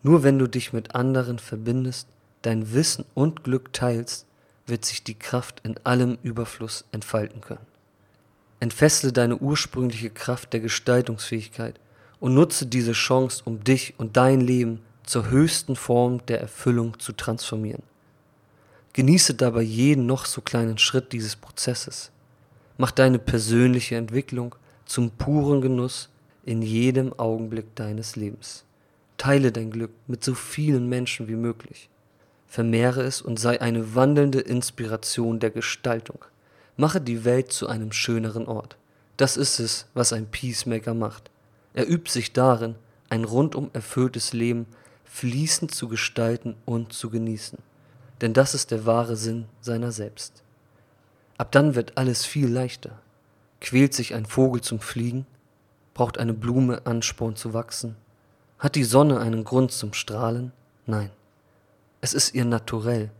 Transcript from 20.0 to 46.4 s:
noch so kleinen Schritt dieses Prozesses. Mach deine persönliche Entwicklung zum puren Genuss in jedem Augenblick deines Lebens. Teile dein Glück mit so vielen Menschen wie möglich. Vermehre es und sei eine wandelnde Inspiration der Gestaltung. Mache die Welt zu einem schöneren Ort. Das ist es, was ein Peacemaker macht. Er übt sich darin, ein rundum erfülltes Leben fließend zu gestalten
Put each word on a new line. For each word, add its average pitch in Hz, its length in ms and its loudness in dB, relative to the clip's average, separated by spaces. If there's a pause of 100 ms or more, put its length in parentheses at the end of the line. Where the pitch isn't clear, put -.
noch 131 200 0
so - 160 -6
kleinen 113 360 -2
Schritt - 340 0
dieses 110 220 -6
Prozesses. - 800 -8 (640)
Mach 127 160 0
deine 131 260 6
persönliche 120 800 2
Entwicklung 120 580 -6 (300)
zum 117 260 -2
puren 143 500 2
Genuss 127 480 -2 (360)
in 113 180 -2
jedem 123 560 0
Augenblick 113 560 -4
deines 110 420 -8
Lebens. - 480 -10 (520)
Teile 139 340 4
dein 110 200 -6
Glück 113 220 -6 (140)
mit 123 160 -6
so 131 120 -2
vielen 135 540 0
Menschen 123 380 -4
wie 110 100 -6
möglich. 113 520 -6 (580)
Vermehre 120 560 2
es 131 200 -4
und 113 180 -6
sei 120 220 2
eine 113 320 -2
wandelnde 139 460 6
Inspiration 113 1000 -2
der 113 100 0
Gestaltung. - 760 -6 (500)
Mache 156 240 2
die 117 240 -4
Welt 127 260 4
zu - 180 -4
einem 110 240 -6
schöneren 113 540 -2
Ort. 110 300 -8 (400)
Das - 220 2
ist 139 200 0
es, - 360 -4
was 120 180 2
ein 110 140 -6
Peacemaker 117 680 -6
macht. 110 380 -6 (420)
Er 127 160 -2
übt 170 220 -2
sich - 240 -4
darin, 120 400 4 (340)
ein 113 160 0
rundum 123 480 0
erfülltes 120 640 -4
Leben 117 320 -2 (380)
fließend 143 720 -4
zu 120 140 -8
gestalten 117 680 -4 (100)